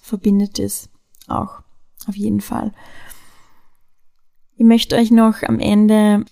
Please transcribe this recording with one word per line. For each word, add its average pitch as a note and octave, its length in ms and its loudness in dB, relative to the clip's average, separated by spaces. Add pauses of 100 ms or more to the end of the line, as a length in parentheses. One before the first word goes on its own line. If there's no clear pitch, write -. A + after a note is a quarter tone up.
verbindet G3+ 580 -4
es G3 300 -10 (380)
auch - 340 -8 (460)
auf G3 80 -10
jeden G3+ 260 -6
Fall. G#3+ 320 -8 (1800)
Ich A3+ 100 2
möchte A3+ 320 2
euch A3+ 140 2
noch A3 320 4
am A3+ 160 -2
Ende G#3 720 2